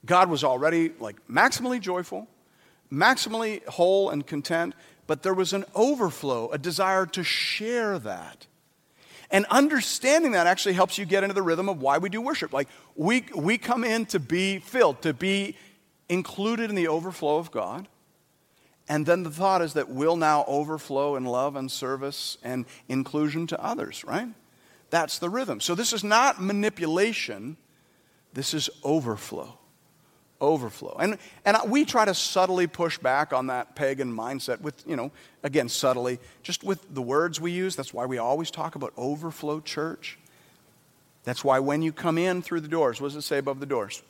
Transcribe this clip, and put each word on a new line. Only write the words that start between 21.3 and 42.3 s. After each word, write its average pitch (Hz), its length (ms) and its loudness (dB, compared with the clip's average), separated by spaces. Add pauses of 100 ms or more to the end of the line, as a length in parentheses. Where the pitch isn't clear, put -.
and 131 160 -6
service 135 720 -6
and 123 220 -6 (240)
inclusion 151 580 -2
to - 160 -6
others, - 400 -6
right? 214 240 -4 (600)
That's 160 300 0
the 175 100 -4
rhythm. 208 320 -4
So 175 120 -2
this 214 200 0
is 196 100 -4
not 220 380 4
manipulation. 185 1120 -2 (800)
This 139 200 -4
is 147 160 -2 (140)
overflow. 117 760 -2 (840)
Overflow. 139 580 0
And, 196 180 0 (280)
and 202 120 6 (100)
we 277 180 4
try 240 180 4
to 196 100 4
subtly 185 540 2
push 165 300 -2
back 135 340 0
on 131 160 0
that 127 300 -6
pagan 135 360 -2
mindset 123 460 -6
with, - 260 -10
you 160 120 -4
know, 139 160 -6 (300)
again, 135 260 0
subtly, 127 500 0 (220)
just - 240 -8
with 185 280 -6
the 135 80 -6
words 147 380 0
we 175 140 -4
use. 185 240 -4
That's 135 160 -10
why 123 120 -4
we 127 120 -4
always 139 340 -2
talk 160 240 -8
about 135 220 -8
overflow 151 640 -6
church. - 580 -8 (1040)
That's 123 180 -6
why 131 180 4
when 143 220 0
you 160 120 -2
come 165 240 0
in 180 240 0